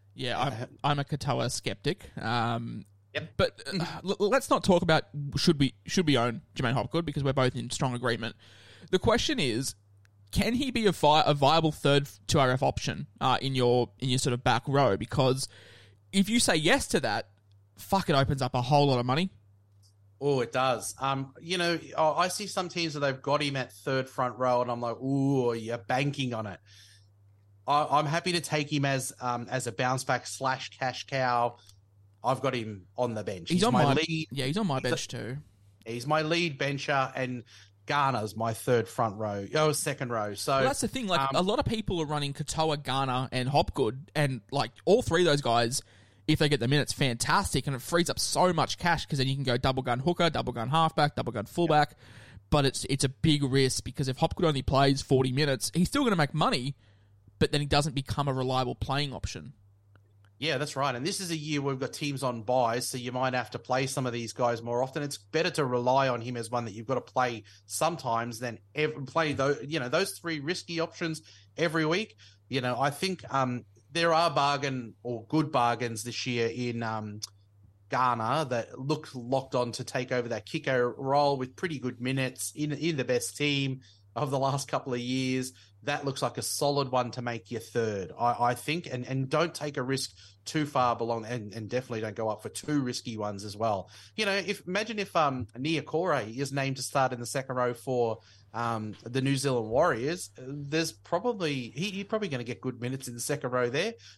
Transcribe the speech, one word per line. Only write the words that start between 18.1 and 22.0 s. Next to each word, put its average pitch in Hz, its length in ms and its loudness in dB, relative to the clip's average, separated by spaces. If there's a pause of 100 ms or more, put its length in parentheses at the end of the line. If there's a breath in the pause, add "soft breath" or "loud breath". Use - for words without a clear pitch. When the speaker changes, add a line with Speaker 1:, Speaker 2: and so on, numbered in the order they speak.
Speaker 1:
it 156 40 4
opens 139 280 2
up 123 120 -2
a 127 60 0
whole 143 280 6
lot 127 100 4
of 123 80 0
money. 151 240 0 (880)
Speaker 2:
Oh, 139 200 2
it 113 120 -2
does. 127 480 0
Um, 135 400 -2
you 170 180 -4
know, 170 200 2 (200)
I, 156 120 4